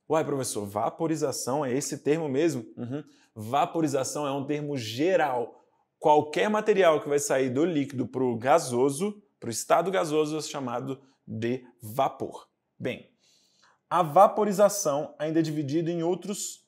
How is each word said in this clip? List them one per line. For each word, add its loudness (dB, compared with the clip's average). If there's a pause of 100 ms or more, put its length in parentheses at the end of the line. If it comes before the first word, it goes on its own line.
Uai, 2
professor, -4
vaporização -2
é -2
esse -4
termo 0
mesmo? 0 (120)
Uhum. -8 (300)
Vaporização -2
é -2
um -4
termo -4
geral. 0 (320)
Qualquer 4
material 4
que -8
vai 2
sair 0
do 0
líquido -2
pro 0
gasoso, 2 (180)
pro -10
estado 0
gasoso, 0
é -6
chamado -8 (240)
de -4 (160)
vapor. -6 (300)
Bem, -8 (800)
a 2
vaporização 4
ainda 0
é 4
dividida -2
em -2
outros -6